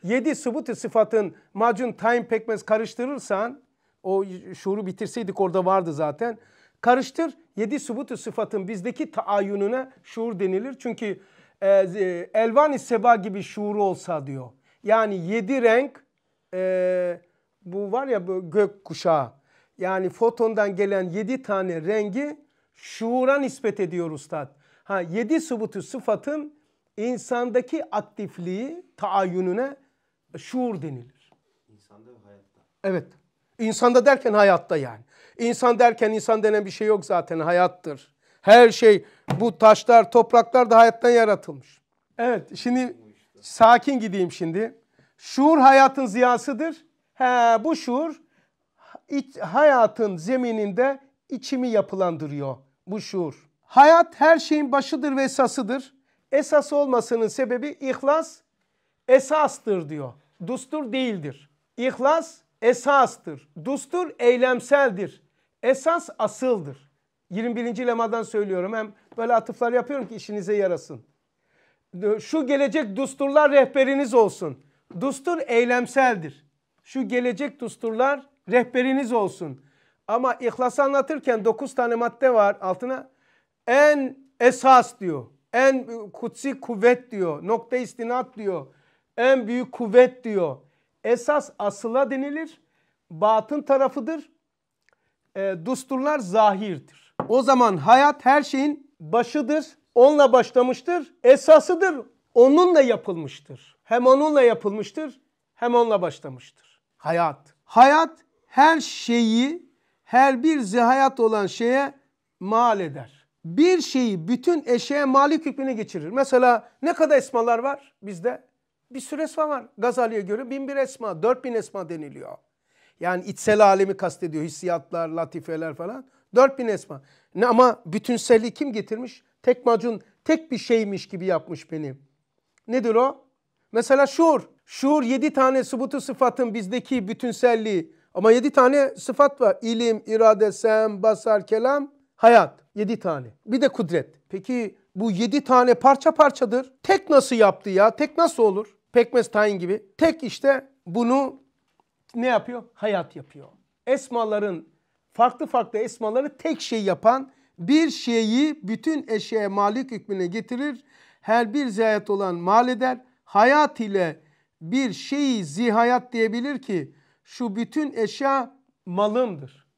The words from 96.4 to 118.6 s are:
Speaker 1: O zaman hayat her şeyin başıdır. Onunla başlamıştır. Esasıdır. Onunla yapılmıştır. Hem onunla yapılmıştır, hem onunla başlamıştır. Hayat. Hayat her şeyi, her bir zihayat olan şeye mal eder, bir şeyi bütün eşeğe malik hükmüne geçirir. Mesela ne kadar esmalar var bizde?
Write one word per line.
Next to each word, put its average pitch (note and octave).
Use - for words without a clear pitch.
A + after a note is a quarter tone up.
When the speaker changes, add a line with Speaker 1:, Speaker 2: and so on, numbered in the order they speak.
Speaker 1:
O B3
zaman A#3+
hayat C4
her C#4+
şeyin C#4+
başıdır. A#3+
Onunla C4+
başlamıştır. B3+
Esasıdır. D#4
Onunla D4+
yapılmıştır. E3
Hem B3
onunla C#4+
yapılmıştır, A3+
hem A#3+
onunla A3+
başlamıştır. -
Hayat. E3
Hayat D4
her D#4
şeyi, A#3
her C4
bir D#4
zihayat B3
olan A3
şeye C4
mal A3
eder, C#3+
bir D#4
şeyi G3+
bütün C#4+
eşeğe C#4
malik D4
hükmüne C4+
geçirir. F3+
Mesela B3
ne E4
kadar D4+
esmalar A#3
var -
bizde? G3